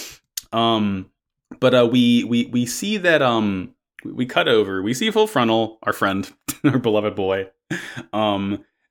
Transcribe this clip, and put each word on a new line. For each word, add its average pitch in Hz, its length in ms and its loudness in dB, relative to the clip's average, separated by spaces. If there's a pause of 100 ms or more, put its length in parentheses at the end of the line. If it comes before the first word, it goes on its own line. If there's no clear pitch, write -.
(520)
Um, 107 600 0 (480)
but, 127 140 4
uh, 123 180 6
we, 120 320 4
we, 120 220 0
we 120 200 -2
see 208 320 -4
that, 170 240 2
um, 107 520 0 (300)
we, 107 100 -12
we 123 120 -4
cut 170 220 0
over. 98 340 2
We 110 120 -2
see 220 180 -2
Full 214 160 2
Frontal, 113 560 0
our 117 100 -2
friend, 98 380 -2 (180)
<laughs> - 140 -12
our 131 160 2
beloved 107 360 0
boy. 95 340 -2 (640)
Um, 101 500 -2 (280)